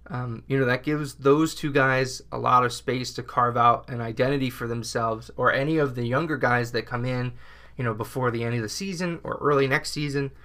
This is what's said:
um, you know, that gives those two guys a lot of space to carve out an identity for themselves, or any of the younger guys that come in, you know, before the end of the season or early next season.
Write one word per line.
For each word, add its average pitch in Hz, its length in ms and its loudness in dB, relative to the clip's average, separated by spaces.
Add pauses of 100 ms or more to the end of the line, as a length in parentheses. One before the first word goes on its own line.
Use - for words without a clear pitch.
um, 123 400 -6
you 135 120 2
know, 135 60 4
that 123 180 0
gives 147 320 -4
those 151 400 4
two 147 160 -4
guys 131 580 2
a 127 80 -8
lot 123 280 4
of 120 80 0
space 123 400 -4
to 117 100 -8
carve 120 320 0
out 117 340 4
an 120 120 -6
identity 127 480 0
for 120 180 -8
themselves, 113 720 -4
or 123 160 4
any 147 240 2
of 139 180 0
the 120 100 -2
younger 147 300 0
guys 120 380 2
that 113 120 -2
come 120 200 -4
in, 123 260 -2 (460)
you 127 80 -2
know, 113 80 0
before 120 360 -2
the 117 140 -2
end 117 100 -2
of 120 80 0
the 107 60 -4
season 175 560 -6
or - 160 -6
early 139 260 4
next 135 260 0
season. 143 400 -4 (140)